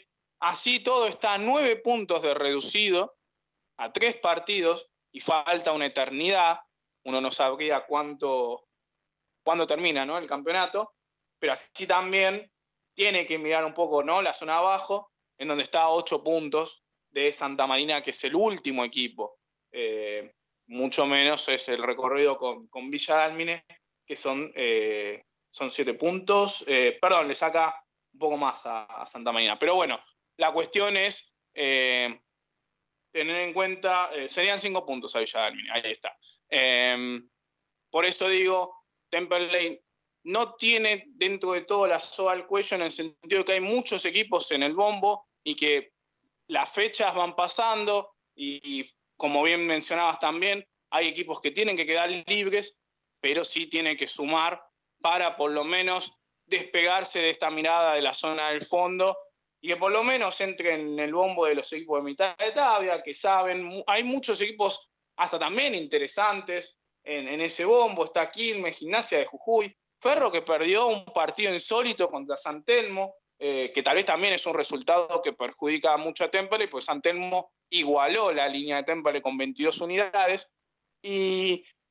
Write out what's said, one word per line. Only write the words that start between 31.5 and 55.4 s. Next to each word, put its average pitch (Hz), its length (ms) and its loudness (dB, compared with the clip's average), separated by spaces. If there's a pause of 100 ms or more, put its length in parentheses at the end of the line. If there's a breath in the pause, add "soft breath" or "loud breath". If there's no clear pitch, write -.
eh, 127 680 0 (920)
tener 165 300 -4
en 175 120 -6
cuenta, 185 600 0
eh, 135 160 -8
serían 196 300 0
cinco 185 260 -4
puntos 123 300 -8
a 117 40 0
Villa 113 220 -2
Dálmine, 107 320 -4
ahí 117 180 -2
está. - 240 -10 (340 soft breath)
Eh, 123 720 2 (680)
por 170 160 2
eso 180 240 0
digo, 185 560 0 (240)
Temperley 175 720 -2 (420)
no 226 320 -2
tiene 220 520 2
dentro 190 460 -2
de 269 80 -2
todo 202 260 2
la 165 120 2
soga 190 320 -2
al 180 160 -4
cuello 196 280 -2
en 175 80 -2
el 160 80 -2
sentido 165 480 -4
de 180 60 0
que 185 80 2
hay 190 80 2
muchos 214 440 -2
equipos 185 460 0
en 139 120 2
el 147 100 0
bombo 202 540 0 (160)
y 151 120 -4
que 147 360 0 (560)
las 143 240 -2
fechas 208 440 0
van 175 200 0
pasando 208 800 0 (200)
y, 143 440 -8
y 131 100 -8 (260)
como 147 280 2
bien 170 220 2
mencionabas 165 540 0
también, 185 480 -2 (220)
hay 165 180 2
equipos 160 320 -6
que 147 120 -2
tienen 196 260 0
que 165 80 -2
quedar 170 260 0 (160)
libres, 202 500 -2 (440)
pero 147 240 0
sí 165 220 -4
tienen 160 280 -2
que 135 120 -4
sumar 160 540 -2 (380)
para 175 380 0
por 147 140 0